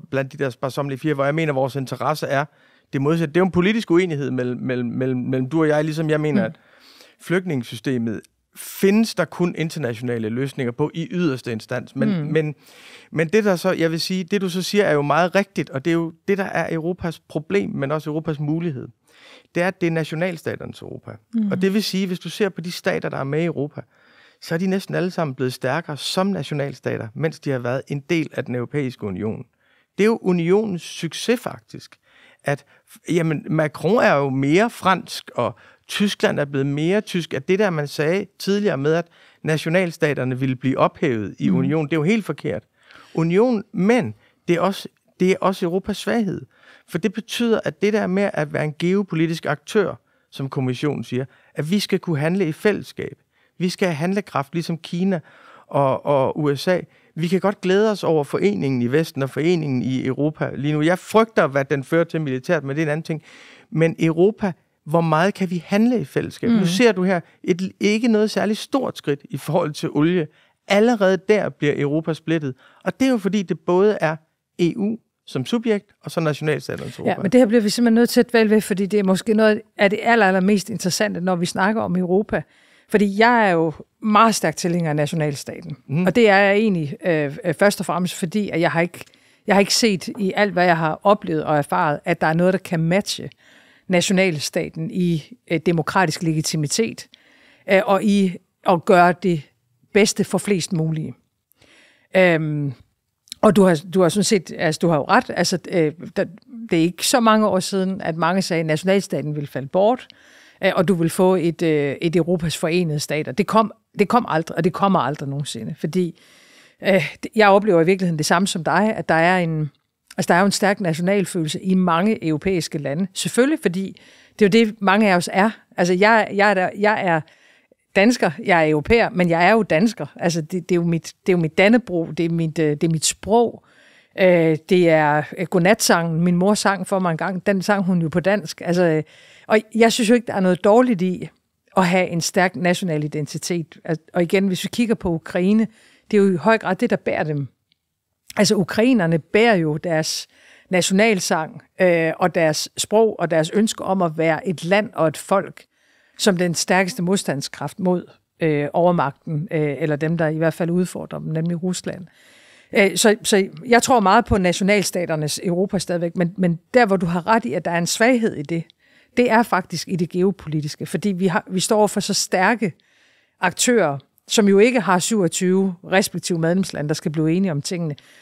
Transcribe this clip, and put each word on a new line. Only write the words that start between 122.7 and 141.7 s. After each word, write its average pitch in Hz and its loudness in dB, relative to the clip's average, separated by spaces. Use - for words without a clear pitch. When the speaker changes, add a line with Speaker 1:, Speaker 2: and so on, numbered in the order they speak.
Speaker 2:
lande. 147 -4
Selvfølgelig, 269 0
fordi 185 -4
det 190 4
er 226 8
jo 233 4
det, 214 -6
mange 196 4
af 180 4
os 175 0
er. 202 4
Altså, 180 2
jeg, 208 4
jeg 202 4
er 202 2
der, 180 0
jeg 208 0
er 165 2
dansker, 208 4
jeg 175 4
er 156 4
europæer, 170 2
men 180 0
jeg 165 4
er 208 6
jo 226 4
dansker. 170 0
Altså, 170 -2
det, 165 -6
det 185 2
er - 4
jo 170 2
mit, 165 -2
det 180 2
er 180 4
jo 175 2
mit 160 0
Dannebrog, 190 4
det 165 0
er 165 -2
mit, 165 -2
øh, 156 2
det 147 -2
er 165 2
mit 160 0
sprog. 226 0
Øh, 170 4
det 180 4
er, 151 4
øh, 180 -4
godnatsangen, 170 2
min 180 2
mor 190 2
sang 196 -2
for 196 -2
mig 185 0
engang. 175 -4
Den 196 0
sang 202 0
hun 180 2
jo 160 -2
på 170 0
dansk. 190 -2
Altså, 175 0
øh, 156 2
og 220 2
jeg 220 4
synes 226 0
jo 247 8
ikke, 233 2
der - -8
er 196 -2
noget 185 2
dårligt 220 4
i 180 -4